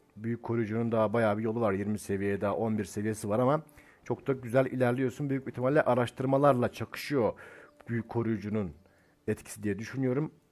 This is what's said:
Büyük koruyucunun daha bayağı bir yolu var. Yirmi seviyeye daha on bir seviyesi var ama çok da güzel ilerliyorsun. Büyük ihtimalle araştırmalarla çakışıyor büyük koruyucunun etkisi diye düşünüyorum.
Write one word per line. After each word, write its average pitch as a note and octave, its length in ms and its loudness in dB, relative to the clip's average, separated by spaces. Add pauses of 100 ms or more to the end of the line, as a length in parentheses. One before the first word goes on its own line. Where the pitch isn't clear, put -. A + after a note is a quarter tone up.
(160)
Büyük A#2 280 -6
koruyucunun A#2 480 -2
daha A2 220 4
bayağı A2 240 4
bir G#2+ 60 -2
yolu A2+ 180 -2
var. G#2 120 4
Yirmi G2+ 260 -2
seviyeye G2+ 420 -2
daha G2+ 140 0
on A2 220 0
bir G#2 80 -2
seviyesi G#2+ 440 -4
var A2 100 2
ama C#3 220 2 (420)
çok - 240 -6
da C#3 60 2
güzel B2 320 2
ilerliyorsun. B2+ 640 0
Büyük C3+ 180 -4
ihtimalle C3 340 2
araştırmalarla B2+ 880 2
çakışıyor A2+ 640 -2 (560)
büyük A2+ 200 -4
koruyucunun G#2+ 600 -2 (560)
etkisi - 360 -6
diye G2+ 160 0
düşünüyorum. B2+ 520 -2 (200)